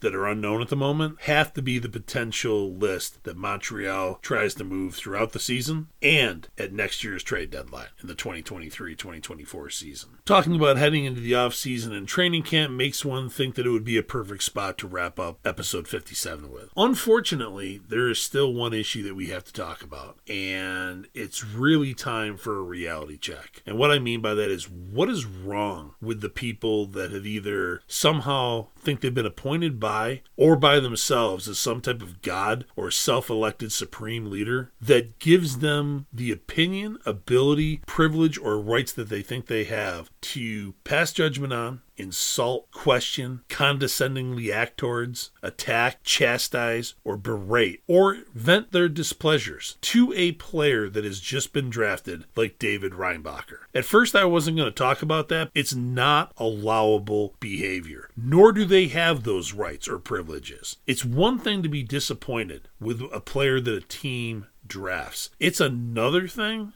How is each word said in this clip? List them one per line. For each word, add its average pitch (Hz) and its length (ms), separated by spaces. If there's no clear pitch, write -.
that 104 120
are 95 140
unknown 107 340
at 123 60
the 147 80
moment 151 460
have 151 340
to 135 80
be 127 160
the 117 100
potential 110 840
list 92 520
that 85 140
Montreal 98 840
tries 107 320
to 107 100
move 95 300
throughout 107 380
the - 80
season 143 480
and 131 480
at 98 140
next 101 300
year's 98 200
trade 85 260
deadline 64 380
in - 80
the 87 60
twenty 85 300
twenty-three 85 520
twenty 87 240
twenty-four 73 520
season. - 540
Talking 185 300
about 143 220
heading 147 280
into 127 160
the 120 100
offseason 123 600
and 101 160
training 175 360
camp 156 280
makes 131 320
one 131 260
think 131 260
that 123 100
it 123 60
would 113 120
be 117 140
a 107 60
perfect 101 400
spot 98 340
to 101 100
wrap 90 320
up 85 240
episode 90 440
fifty-seven - 640
with. - 260
Unfortunately, 127 1120
there 120 180
is 113 140
still 135 320
one 117 220
issue 110 260
that 98 140
we 92 120
have 90 180
to - 80
talk 82 280
about, 69 460
and 92 880
it's 117 280
really 131 520
time 110 420
for 104 220
a 95 40
reality 82 540
check. - 480
And 101 120
what 143 120
I 151 80
mean 120 220
by 107 140
that 104 180
is, 90 180
what 95 400
is 175 160
wrong 95 760
with 110 180
the 104 100
people 107 580
that 95 240
have 98 140
either 101 600
somehow 131 800
think 147 220
they've 127 140
been 123 120
appointed 143 540
by 107 420
or 156 220
by 143 220
themselves 113 680
as 101 100
some 120 220
type 120 220
of 90 200
god 101 440
or 92 160
self-elected 110 800
supreme 110 580
leader 113 420
that 120 380
gives 160 400
them 143 520
the 120 200
opinion, 190 720
ability, 143 800
privilege, 160 520
or 107 220
rights 117 320
that 113 160
they 104 140
think 120 240
they 110 180
have 104 460
to 107 520
pass 156 300
judgment 139 400
on, 120 280
insult, 120 760
question, 127 800
condescendingly 131 1000
act 110 260
towards, 120 540
attack, 117 600
chastise, 120 1000
or 104 140
berate, 101 720
or 190 320
vent 165 380
their 175 160
displeasures 147 920
to 247 320
a 175 200
player 143 560
that 104 140
has 98 160
just 131 320
been 135 180
drafted 98 560
like 110 200
David 101 360
Reinbacher? 85 640
At 123 80
first, 226 320
I 202 80
wasn't 165 340
gonna 139 140
talk 131 300
about 156 260
that. 160 260
It's 139 220
not 127 640
allowable 107 1040
behavior, 95 760
nor 165 380
do 208 120
they 185 220
have 165 360
those 95 300
rights 87 340
or 98 120
privileges. 80 800
It's 127 160
one 170 360
thing 202 240
to 160 60
be 147 140
disappointed 113 840
with 113 220
a 104 80
player 135 400
that 120 160
a 92 60
team 117 640
drafts. 92 720
It's 170 200
another 127 680
thing 214 480